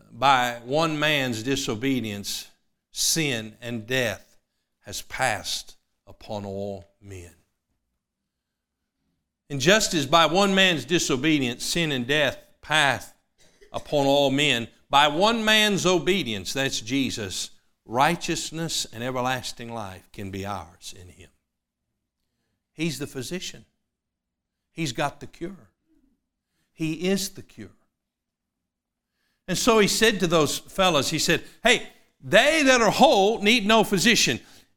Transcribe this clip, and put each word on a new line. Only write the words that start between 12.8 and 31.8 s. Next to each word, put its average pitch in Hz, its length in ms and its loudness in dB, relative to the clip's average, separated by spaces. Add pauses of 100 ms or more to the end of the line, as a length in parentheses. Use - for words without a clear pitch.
upon 139 340 -2
all 139 240 4
men, 131 380 0 (200)
by 143 200 6
one 214 360 2
man's 214 400 2
obedience, 156 680 0
that's 135 280 -2
Jesus, 113 680 -6 (340)
righteousness 160 1080 -2
and 117 100 -12
everlasting 127 720 -6
life 95 380 -14
can 98 180 -12
be 95 160 -8
ours 87 540 -14
in 90 80 -20
him. 82 220 -20 (1400)
He's 156 240 -6
the 139 80 -8
physician. 135 580 -12 (1080)
He's 156 220 -6
got 143 280 -4
the 120 60 -16
cure. 165 420 -14 (1040)
He 160 360 -4
is 190 220 -2
the - 120 -18
cure. - 280 -20 (1800)
And 180 120 -4
so 226 200 4
he 208 100 6
said 220 320 2
to 190 60 0
those 156 320 2
fellas, 175 520 0
he 156 80 -2
said, 151 240 0 (200)
"Hey, 233 240 2 (360)